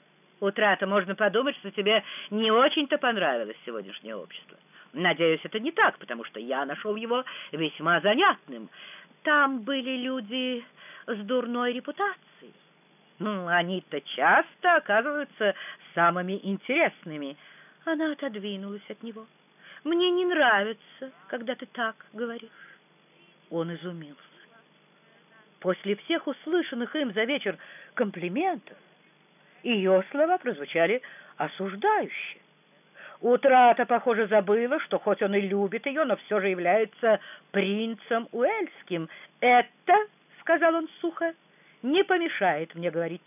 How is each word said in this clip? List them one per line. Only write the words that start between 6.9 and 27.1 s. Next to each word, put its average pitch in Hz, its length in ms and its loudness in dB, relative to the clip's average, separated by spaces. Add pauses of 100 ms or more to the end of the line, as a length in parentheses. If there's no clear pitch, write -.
его 233 300 -4 (260)
весьма 160 480 0
занятным». 208 680 0 (540)
«Там 277 360 2
были 262 380 -4
люди 254 640 -6 (420)
с 226 120 -4
дурной 240 560 -2
репутацией». 294 800 -8 (680)
«Ну, 190 280 -6
они-то 175 540 -2
часто 302 760 2
оказываются 233 760 -2 (400)
самыми 180 500 0
интересными». 185 920 -2 (460)
Она 320 280 -2
отодвинулась 202 760 -10
от 214 120 -14
него. 220 240 -14 (580)
«Мне 349 280 2
не 359 140 0
нравится, 254 840 0 (160)
когда 240 280 -8
ты 247 100 -14
так 220 300 -6 (180)
говоришь». 233 380 -10 (960)
Он 165 240 -4
изумился. 165 480 -12 (1400)
После 185 360 -2
всех 320 320 -4
услышанных 302 680 -4
им 285 180 -2